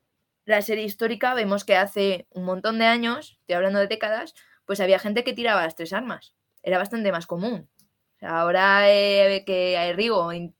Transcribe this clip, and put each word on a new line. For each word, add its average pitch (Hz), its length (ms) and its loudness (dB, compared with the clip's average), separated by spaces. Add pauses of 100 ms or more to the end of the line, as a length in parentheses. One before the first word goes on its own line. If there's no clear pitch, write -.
(460)
la 208 160 2
serie 214 220 -4
histórica, 226 500 -2
vemos 202 300 -2
que 196 120 4
hace 196 540 0
un 180 140 -12
montón 190 340 -4
de 226 80 4
años, 233 540 0
estoy - 140 -4
hablando 196 240 2
de 202 80 2
décadas, 220 480 -4 (300)
pues 202 160 -4
había 185 180 4
gente 214 240 -2
que 247 100 -4
tiraba 214 300 0
las 165 140 -4
tres 165 160 -10
armas. 220 420 -8 (280)
Era 185 160 0
bastante 202 340 -2
más 165 140 -6
común. 175 420 -6 (540)
Ahora, 185 720 4
eh, 196 540 4
que 180 500 0
Rigo 196 360 0
in-, 170 260 -10